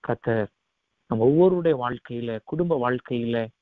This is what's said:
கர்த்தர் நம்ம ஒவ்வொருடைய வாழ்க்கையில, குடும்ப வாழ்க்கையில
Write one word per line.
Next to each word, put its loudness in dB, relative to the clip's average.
கர்த்தர் -2
நம்ம 0
ஒவ்வொருடைய 4
வாழ்க்கையில, -6
குடும்ப -2
வாழ்க்கையில -2